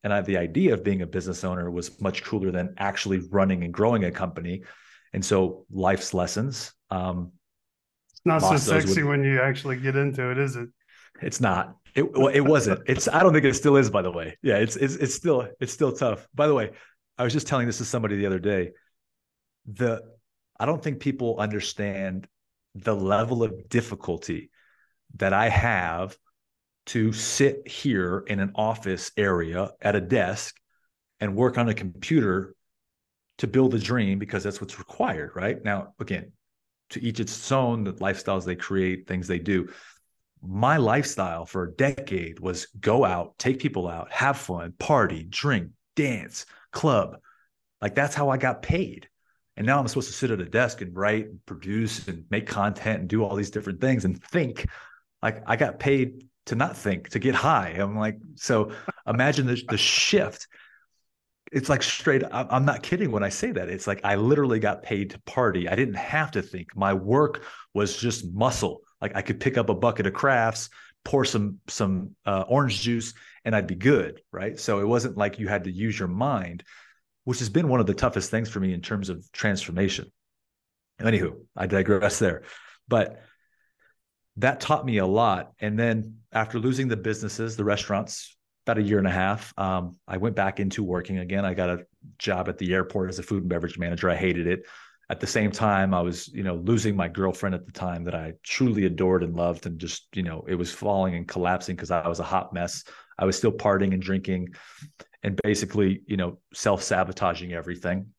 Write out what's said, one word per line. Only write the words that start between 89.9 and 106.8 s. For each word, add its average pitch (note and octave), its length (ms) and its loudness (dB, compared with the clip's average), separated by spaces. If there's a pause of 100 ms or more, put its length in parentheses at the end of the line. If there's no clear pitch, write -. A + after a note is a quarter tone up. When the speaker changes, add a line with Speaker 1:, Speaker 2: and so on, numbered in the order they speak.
Speaker 1:
I F#2 100 -6
went F#2 180 -2
back F#2+ 240 0
into G2+ 240 -2
working F2+ 340 -4
again. F#2 260 -2
I F#2 120 -2
got F2+ 140 0
a F2+ 160 -4 (340)
job F#2 280 -2
at F2+ 120 -6
the F2+ 160 0
airport F#2 340 0
as F#2 80 -8
a F2+ 60 -8
food G2 180 -2
and F2+ 80 -4
beverage E2+ 300 -4
manager. F2 280 -2
I F2 80 4
hated F2 300 0
it. F2 220 -2 (420)
At - 100 -4
the - 80 -4
same G#2 240 2
time, G2 420 2
I F2+ 80 2
was, E2+ 280 -4
you - 140 -6
know, F2+ 120 -2
losing G#2 400 0
my F2 140 0
girlfriend F#2 460 -2
at F2 100 -8
the - 60 -20
time F2 340 -6
that F2 100 -6
I D#2+ 180 -8 (100)
truly G#2+ 420 2
adored F2+ 380 4
and E2+ 120 -4
loved. F2 300 -2
And E2+ 140 -8
just, - 340 -10
you F#2+ 100 -4
know, D#2+ 240 -8
it F#2 80 -2
was E2+ 160 -2
falling F#2+ 440 0
and F2 120 -6
collapsing F2+ 480 -2
'cause F#2 160 -6
I E2+ 160 0
was E2 120 -4
a E2+ 40 -4
hot F#2 300 -2
mess. F2 320 -6 (320)
I - 80 0
was F#2+ 100 4
still A2+ 160 2
partying G2 420 2
and F#2 80 0
drinking F#2 520 -4 (680)
and G2 200 -2
basically, G2+ 640 2
you G#2 100 -4
know, F2+ 240 -4 (140)
self-sabotaging F#2 960 0